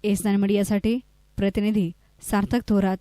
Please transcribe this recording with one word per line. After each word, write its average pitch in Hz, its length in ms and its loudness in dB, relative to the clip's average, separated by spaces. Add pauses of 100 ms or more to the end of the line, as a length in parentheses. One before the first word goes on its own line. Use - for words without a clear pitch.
एस 202 200 0
नाईन 202 160 2
मीडियासाठी 202 600 0 (380)
प्रतिनिधी 202 540 0 (300)
सार्थक 214 460 0
थोरात 196 340 0